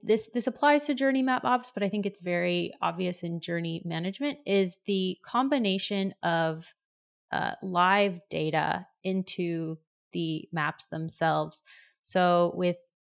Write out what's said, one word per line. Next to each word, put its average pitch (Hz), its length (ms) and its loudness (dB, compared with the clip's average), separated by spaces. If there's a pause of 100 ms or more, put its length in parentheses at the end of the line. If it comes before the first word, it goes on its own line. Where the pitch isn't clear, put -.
this, 214 300 0
this 240 140 -2
applies 294 380 4
to 294 100 0
journey 262 280 2
map 254 220 0
ops, 247 280 0
but 202 100 -4
I 196 60 2
think 202 180 -2
it's 196 140 -6
very 175 600 0
obvious 175 420 -2
in 170 180 -6
journey 170 440 -4
management, 190 600 -4
is 196 400 2
the 190 380 0
combination 208 1000 0
of, 165 520 0 (560)
uh, - 220 -2 (100)
live 185 580 2 (100)
data 160 560 0 (180)
into 170 720 -4 (360)
the 160 380 -4
maps 156 360 -4
themselves. 156 760 -2 (380)
So 175 560 4
with 175 220 0 (220)